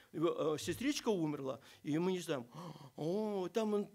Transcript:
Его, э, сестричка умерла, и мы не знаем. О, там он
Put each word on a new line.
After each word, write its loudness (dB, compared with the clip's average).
Его, 2
э, 0
сестричка -2
умерла, 0
и 2
мы 4
не 0
знаем. -2
О, 0
там 2
он 2